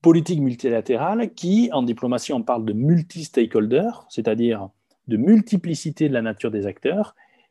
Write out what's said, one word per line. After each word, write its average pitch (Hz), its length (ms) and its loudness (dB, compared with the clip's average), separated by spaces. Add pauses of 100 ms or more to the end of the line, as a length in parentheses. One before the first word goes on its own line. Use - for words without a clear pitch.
Politique 165 380 4
multilatérale 131 920 -2
qui, 214 400 2
en 135 100 0
diplomatie, 120 480 -4
on 123 120 -2
parle 120 220 -2
de 107 80 -2
multi-stakeholder, 143 1160 0 (200)
c'est-à-dire 110 600 -2 (380)
de - 100 -2
multiplicité 170 920 0
de 139 60 0
la 120 80 0
nature 110 300 -6
des 101 160 -4
acteurs, 170 480 -4 (360)